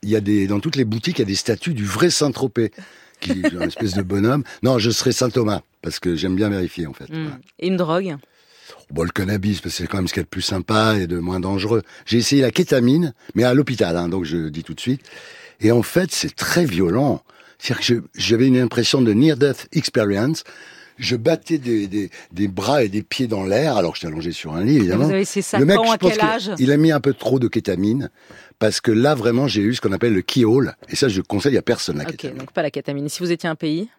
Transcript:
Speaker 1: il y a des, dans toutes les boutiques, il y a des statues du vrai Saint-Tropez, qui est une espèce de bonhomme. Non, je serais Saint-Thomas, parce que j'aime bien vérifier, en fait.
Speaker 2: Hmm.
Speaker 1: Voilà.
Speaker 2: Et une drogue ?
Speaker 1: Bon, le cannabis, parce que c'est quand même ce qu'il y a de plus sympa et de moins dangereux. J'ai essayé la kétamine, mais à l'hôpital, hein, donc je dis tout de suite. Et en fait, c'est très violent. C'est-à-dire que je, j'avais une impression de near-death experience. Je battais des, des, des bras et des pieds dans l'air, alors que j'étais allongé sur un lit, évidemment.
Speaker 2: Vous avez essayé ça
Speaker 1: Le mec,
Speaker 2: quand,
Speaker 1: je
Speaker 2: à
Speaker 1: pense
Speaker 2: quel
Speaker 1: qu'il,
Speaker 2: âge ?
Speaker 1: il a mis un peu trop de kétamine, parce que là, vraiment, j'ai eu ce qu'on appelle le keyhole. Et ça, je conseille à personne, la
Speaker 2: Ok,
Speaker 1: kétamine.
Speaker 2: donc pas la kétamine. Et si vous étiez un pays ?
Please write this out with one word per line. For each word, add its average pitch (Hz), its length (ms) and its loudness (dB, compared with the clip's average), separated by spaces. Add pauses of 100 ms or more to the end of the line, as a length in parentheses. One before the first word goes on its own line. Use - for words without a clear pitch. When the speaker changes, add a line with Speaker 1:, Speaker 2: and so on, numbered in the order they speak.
Speaker 1:
il 101 80 -8
y 107 60 2
a 107 40 4
des, 101 280 2
dans 101 140 0
toutes 160 160 -4
les 135 60 2
boutiques, 113 360 -2
il - 20 4
y 110 40 2
a - 20 -
des 98 80 -2
statues 151 400 -2
du 104 100 -2
vrai 101 240 2
Saint-Tropez, 127 640 -2 (480)
qui - 140 -6
est 92 200 0
une 90 80 -6
espèce - 320 -4
de 101 80 -2
bonhomme. 101 420 0 (200)
Non, 127 160 2
je 107 100 2
serais 120 220 0
Saint-Thomas, 113 500 0 (220)
parce 80 160 -8
que 87 160 -2
j'aime 92 200 -2
bien 104 140 2
vérifier, 87 380 -4
en 69 60 -12
fait. - 160 -18
Speaker 2:
Hmm. 160 160 -8
Speaker 1:
Voilà. 147 120 -12 (220)
Speaker 2:
Et 175 80 -4
une 185 100 0
drogue ? 170 400 -2 (720)
Speaker 1:
Bon, 78 140 -4
le 87 60 -2
cannabis, 98 520 -2
parce 85 140 -8
que 90 80 -6
c'est 82 40 -6
quand 101 100 -6
même 90 120 -2
ce - 40 -8
qu'il - 60 -2
y 87 40 -2
a - 20 -6
de - 40 -20
plus 92 120 -8
sympa 107 580 0
et 90 80 -2
de 87 100 -4
moins 90 220 -4
dangereux. 98 420 0 (240)
J'ai 110 120 2
essayé 139 240 2
la 123 100 2
kétamine, 143 600 2 (220)
mais 104 100 4
à 127 80 4
l'hôpital, 113 420 2
hein, 87 140 -2
donc 90 160 -2
je 80 240 -4
dis 78 140 -10
tout 80 100 -12
de - 80 -12
suite. 135 200 -2 (600)
Et 107 100 6
en 117 120 6
fait, 175 280 0
c'est - 240 -4
très - 300 0
violent. 98 560 2 (360)
C'est-à-dire - 220 -4
que - 60 -4
je, 113 360 -2
j'avais 113 260 4
une 127 120 6
impression 123 420 2
de 113 120 4
near-death 139 580 2
experience. 117 720 0 (540)
Je 123 180 -2
battais 160 420 0
des, 117 300 0
des, 95 240 -4 (220)
des 98 160 0
bras 101 340 0
et 104 60 0
des 104 120 -4
pieds - 260 -4
dans 104 180 -2
l'air, 120 320 2
alors 85 160 0
que - 60 -10
j'étais 82 120 -8
allongé 80 220 -6
sur 76 200 -10
un 85 100 -4
lit, 139 140 4
évidemment. 104 280 2
Speaker 2:
Vous 165 60 2
avez 190 100 0
essayé 202 200 -4
ça - 160 -4
Speaker 1:
Le 139 80 4
mec, 196 120 4
Speaker 2:
quand, 226 80 2
Speaker 1:
je 226 80 2
Speaker 2:
à 214 40 0
Speaker 1:
pense 185 140 4
Speaker 2:
quel 214 80 -2
Speaker 1:
qu'il, 214 100 2
Speaker 2:
âge ? 214 300 -4
Speaker 1:
il 131 120 4
a 147 60 4
mis 160 140 6
un 147 80 2
peu 135 140 0
trop 127 260 0
de 117 80 2
kétamine, 104 600 0 (500)
parce 107 220 0
que 120 100 0
là, 127 240 4
vraiment, 120 320 0
j'ai 104 140 0
eu 107 120 2
ce 123 80 -6
qu'on 98 120 -2
appelle 113 200 0
le 92 80 0
keyhole. 120 540 2 (140)
Et - 80 -8
ça, 139 100 2
je 95 140 0
conseille 104 360 0
à 87 40 2
personne, - 360 -2
la 143 60 -6
Speaker 2:
Ok, 160 80 -8
Speaker 1:
kétamine. 131 280 -12
Speaker 2:
donc 131 120 -16
pas 180 100 -4
la 151 100 -4
kétamine. 143 340 -6
Et 151 40 -6
si - 100 -10
vous 180 120 -4
étiez 170 180 -4
un 156 60 -4
pays ? 165 440 -4